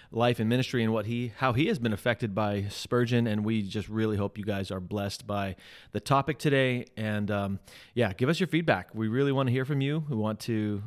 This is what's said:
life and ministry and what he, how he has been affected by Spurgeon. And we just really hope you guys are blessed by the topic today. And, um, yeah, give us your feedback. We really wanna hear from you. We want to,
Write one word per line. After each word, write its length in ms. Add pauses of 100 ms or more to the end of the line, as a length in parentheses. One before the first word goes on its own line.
(120)
life 280
and 80
ministry 360
and 100
what 120
he, 320
how 160
he 140
has 120
been 140
affected 400
by 360
Spurgeon. 580
And 160
we 180
just 280
really 280
hope 200
you 80
guys 260
are 80
blessed 480
by 280 (360)
the 80
topic 400
today. 460 (100)
And, 340
um, 300 (340)
yeah, 200
give 160
us 100
your 80
feedback. 460
We 160
really 220
wanna 200
hear 140
from 160
you. 280
We 60
want 260
to, 460